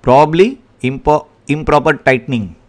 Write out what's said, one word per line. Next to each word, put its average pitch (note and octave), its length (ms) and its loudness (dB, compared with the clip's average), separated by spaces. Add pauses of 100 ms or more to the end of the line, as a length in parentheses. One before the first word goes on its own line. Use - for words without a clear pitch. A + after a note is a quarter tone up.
Probably D#3 600 2 (200)
impo-, C#3 460 -2 (200)
improper D3 460 0
tightening A#2 640 -4 (140)